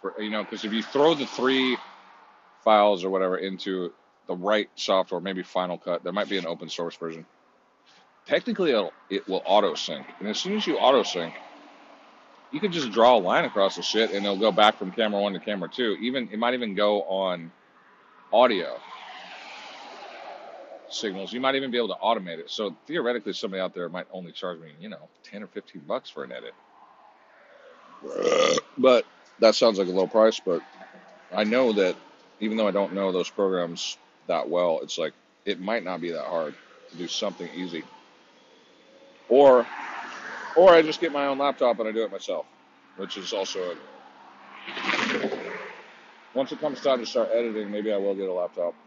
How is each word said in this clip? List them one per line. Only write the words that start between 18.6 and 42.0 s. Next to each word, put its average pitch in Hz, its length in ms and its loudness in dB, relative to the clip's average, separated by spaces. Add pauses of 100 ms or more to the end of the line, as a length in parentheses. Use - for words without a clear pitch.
signals. 98 440 -8
You 123 80 -6
might 135 140 0
even 135 160 -4
be 123 60 -2
able 113 120 -2
to 92 120 -8
automate 92 380 -2
it. - 100 -14
So 101 260 -6 (100)
theoretically, 123 480 -4
somebody 95 260 -6
out 92 140 -4
there 87 160 -6
might 90 220 -10
only 92 200 -12
charge 87 280 -10
me, 80 200 -20
you 101 100 -16
know, 78 200 -16 (140)
ten 101 200 -16
or 95 40 -16
fifteen 95 380 -14
bucks 113 240 -6
for 73 140 -12
an 64 80 -12
edit. 60 220 -14 (2250)
But 123 280 6 (340)
that 110 160 8
sounds 110 240 4
like 92 80 2
a 90 40 -4
low 92 140 2
price, 110 340 4
but 85 220 -2 (720)
I 107 120 0
know 120 260 2
that 95 240 2 (460)
even 110 160 -2
though 107 100 2
I 98 40 2
don't 98 220 0
know 98 180 0
those 90 180 0
programs 90 680 -2 (300)
that 76 220 -2
well, 87 340 2
it's - 140 -10
like, 78 160 -4 (320)
it 92 160 -4
might 104 220 -4
not 87 180 -6
be 85 100 -6
that 76 140 -8
hard 80 300 -4 (360)
to 87 60 -18
do 87 100 -8
something 87 480 -6
easy. 85 280 -8 (1500)
Or, 127 360 10 (920)
or 175 160 10
I 165 80 10
just 156 180 0
get 160 140 -2
my 143 140 0
own 135 100 0
laptop 135 420 2
and 110 80 -2
I 110 40 -4
do 113 120 0